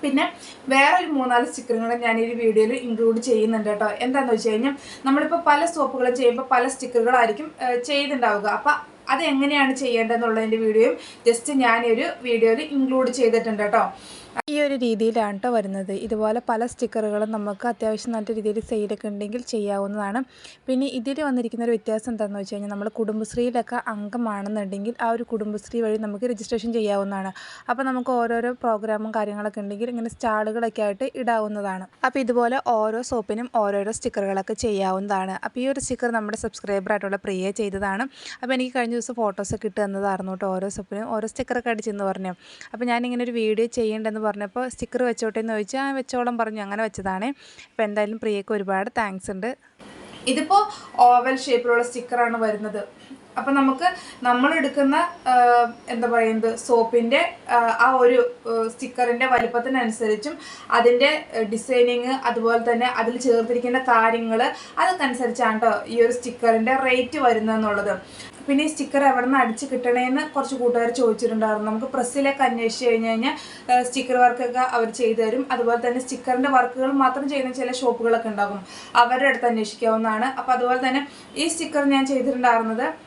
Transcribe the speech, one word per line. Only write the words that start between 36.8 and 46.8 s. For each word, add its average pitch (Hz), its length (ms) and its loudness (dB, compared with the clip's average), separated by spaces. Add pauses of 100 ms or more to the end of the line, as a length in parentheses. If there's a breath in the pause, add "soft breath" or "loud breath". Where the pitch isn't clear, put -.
ആയിട്ടുള്ള 202 240 -2
പ്രിയ 190 360 -4
ചെയ്തതാണ്. 196 560 -4 (340 loud breath)
അപ്പോൾ 254 120 -2
എനിക്ക് 254 240 -2
കഴിഞ്ഞ 240 160 -2
ദിവസം 240 200 -6
ഫോട്ടോസൊക്കെ 208 540 -4
ഇട്ട് 208 160 -2
തന്നതായിരുന്നു 196 520 -4
ട്ടോ 196 120 -4
ഓരോ 190 220 -2
സോപ്പിനും 202 400 -10
ഓരോ 220 180 -4
സ്റ്റിക്കറൊക്കെ 240 420 -4
അടിച്ചെന്ന് 214 340 -4
പറഞ്ഞു. 190 300 -4 (400 loud breath)
അപ്പോൾ 226 120 -6
ഞാനിങ്ങനെ 240 380 -2
ഒരു 247 80 -4
വീഡിയോ 220 340 0
ചെയ്യണ്ടെന്ന് 220 640 -2
പറഞ്ഞപ്പോൾ 208 400 -6
സ്റ്റിക്കർ 247 360 -6
വെച്ചോട്ടെ 226 360 -2
എന്ന് 226 140 -4
ചോദിച്ചാൽ 214 260 -4
ആ 277 120 -2
വെച്ചോളം 247 460 -2
പറഞ്ഞു, 220 240 -4
അങ്ങനെ 202 220 -4